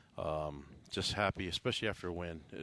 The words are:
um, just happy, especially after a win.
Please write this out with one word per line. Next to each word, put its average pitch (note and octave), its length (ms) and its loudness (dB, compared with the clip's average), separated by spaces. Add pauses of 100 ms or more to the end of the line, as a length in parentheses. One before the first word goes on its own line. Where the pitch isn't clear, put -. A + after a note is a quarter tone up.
(160)
um, D2+ 480 0 (260)
just - 220 2
happy, G2 340 4
especially A2 400 0
after F#2+ 220 0
a F2 40 0
win. E2+ 280 -4 (220)